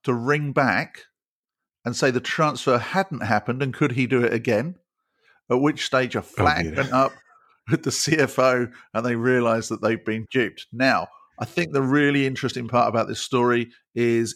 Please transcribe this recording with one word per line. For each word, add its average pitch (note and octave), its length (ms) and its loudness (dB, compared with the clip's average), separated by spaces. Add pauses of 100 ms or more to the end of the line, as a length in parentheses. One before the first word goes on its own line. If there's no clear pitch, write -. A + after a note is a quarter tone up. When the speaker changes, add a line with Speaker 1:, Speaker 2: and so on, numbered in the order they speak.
Speaker 1:
to B2+ 100 0
ring C#3+ 380 -2
back B2+ 500 0 (840)
and A#2 100 -4
say C#3 160 2
the A#2+ 100 0
transfer C3 580 0
hadn't E3 460 -4
happened A#2 380 -2
and C3 120 -2
could C#3+ 180 0
he B2 140 0
do A#2+ 180 2
it A2+ 80 0
again, A#2 420 0 (760)
at B2+ 100 2
which D3+ 260 0
stage B2+ 300 0
a G#2+ 40 -2
Speaker 2:
Oh, - 20 -2
Speaker 1:
flag D#3 420 0
Speaker 2:
dear. D#3 120 -6
Speaker 1:
went B2+ 160 -2
up C3+ 200 2 (580)
with D#3 120 0
the C3 100 -4
C D#3 260 -4
F C3 200 0
O B2+ 300 2 (260)
and A2+ 120 -2
they A#2+ 100 -2
realized A#2 540 2
that A#2+ 120 -6
they've A2+ 220 0
been A2 260 -4
duped. - 420 -2
Now, A#2 360 0 (300)
I A#2+ 60 -8
think E3 280 -4
the C#3 100 2
really C#3+ 440 2
interesting B2+ 400 -6
part A#2+ 220 2
about A2 180 0
this A2 140 -8
story A#2+ 480 0 (260)
is A#2 420 0